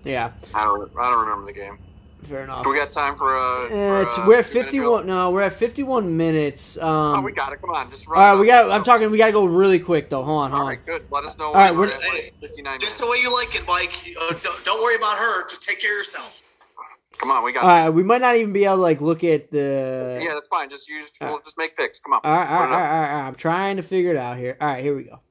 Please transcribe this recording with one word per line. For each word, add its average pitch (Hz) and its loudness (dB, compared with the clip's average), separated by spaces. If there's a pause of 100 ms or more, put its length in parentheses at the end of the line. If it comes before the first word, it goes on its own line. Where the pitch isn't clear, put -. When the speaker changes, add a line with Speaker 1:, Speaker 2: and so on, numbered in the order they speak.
Speaker 1:
Yeah. 120 -6 (220)
Speaker 2:
I 107 -2
don't, 101 -2
I 123 0
don't 117 2
remember 104 -4
the 101 -14
game. 101 -16 (500)
Speaker 1:
Fair 135 -10
enough. 131 -10
Speaker 2:
Do 139 0
we 139 0
got 143 -2
time 143 -2
for 135 0
a, 127 -2
Speaker 1:
Uh, - -8
Speaker 2:
for 202 0
Speaker 1:
it's, 120 -2
Speaker 2:
a 117 0
Speaker 1:
we're 226 8
at 233 0
Speaker 2:
two-minute - -14
drill? 247 0
Speaker 1:
fifty-one, 240 0
no, 185 0
we're 190 0
at 190 0
fifty-one 233 -2
minutes. 160 -2
Um, 156 0
Speaker 2:
Oh, - 0
we - -6
got 139 -6
it. 147 -14
Come 180 0
on, 147 -4
just - -20
Speaker 1:
all 160 -6
right, 196 10
Speaker 2:
run 196 6
Speaker 1:
we 214 6
Speaker 2:
it. - 6
Speaker 1:
got, 220 8
I'm 202 0
talking, 220 4
we 214 2
gotta 220 6
go 208 4
really 185 4
quick, 165 -2
though. 131 -4
Hold 151 0
on, 131 -6
hold 139 -2
Speaker 2:
All 139 -2
Speaker 1:
on. 135 -6
Speaker 2:
right, 127 -16
good. 165 -8
Let 143 -4
us 151 -14
know 156 -8
Speaker 1:
All 151 -4
right, 190 8
Speaker 2:
when 170 0
we're 208 4
Speaker 1:
we're 214 -6
Speaker 2:
at, - -10
like, - -4
Speaker 3:
Hey, - -8
Speaker 2:
fifty-nine - -12
Speaker 3:
just - -6
Speaker 2:
minutes. - -12
Speaker 3:
the 247 -4
way 247 0
you 247 0
like 240 -2
it, - -6
Mike. 175 -2 (260)
Uh, 165 -4
don't, 175 -8
don't 220 -2
worry 233 2
about 214 -2
her. 202 -2
Just - -16
take 190 -6
care 202 -2
of - -10
yourself. - -16 (760)
Speaker 2:
Come 131 -4
on, 120 2
we 123 -2
got 131 -2
Speaker 1:
All 185 6
Speaker 2:
it. - 10 (100)
Speaker 1:
right, 160 2
we 165 2
might 233 2
not 247 4
even 214 0
be 202 2
able 196 2
to, 185 2
like, 160 2
look 160 0
at 151 0
the 131 -4
Speaker 2:
Yeah, 160 -6
that's 147 -10
fine. 156 -4
Just 139 -18
use, 151 -14 (140)
Speaker 1:
All 139 -8
right. 147 -6
Speaker 2:
we'll 143 -12
just - -18
make 160 -6
picks. - -6
Come 139 -4
on. 113 0
Speaker 1:
All 156 0
right, 170 0
all 165 0
Speaker 2:
Put 180 2
Speaker 1:
right, - -2
Speaker 2:
it - 0
Speaker 1:
all 175 0
Speaker 2:
up. 156 -2
Speaker 1:
right, 160 0 (160)
all 147 -6
right. 135 -8
I'm 127 -12
trying 190 -2
to 180 -6
figure 180 -2
it 156 0
out 123 -6
here. 123 -8
All 151 -2
right, 131 -4
here 143 -2
we 127 -12
go. 120 -20 (100)